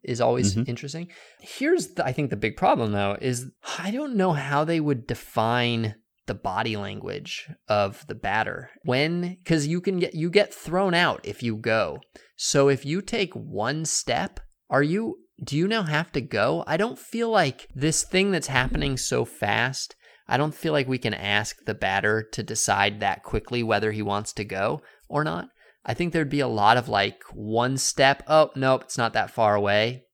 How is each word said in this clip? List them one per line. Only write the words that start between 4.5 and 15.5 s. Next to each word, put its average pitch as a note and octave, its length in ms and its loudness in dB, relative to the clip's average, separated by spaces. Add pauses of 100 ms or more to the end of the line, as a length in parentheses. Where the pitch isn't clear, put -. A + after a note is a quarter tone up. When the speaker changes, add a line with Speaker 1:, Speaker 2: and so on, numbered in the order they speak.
Speaker 1:
they E3 160 2
would C#3+ 300 0
define A#2 880 0 (300)
the G#2 80 -4
body G#2 420 -2
language G2 720 -8 (200)
of G#2 380 0
the A2 80 -10
batter. G#2 540 -4 (160)
When, E3+ 640 -2
'cause D3+ 200 2
you E3+ 140 0
can F#3 180 0
get, F3+ 160 -2
you D#3+ 160 -2
get F#3+ 220 4
thrown F3+ 400 0
out E3+ 320 2
if - 180 -10
you A2+ 140 -2
go. G#2+ 440 0 (360)
So C#3 320 4
if C3+ 160 2
you D#3 160 -2
take G3+ 320 -4
one A#2 540 -4
step, - 520 -2 (300)
are C3+ 140 4
you, G3 340 0 (260)
do C#3 140 -4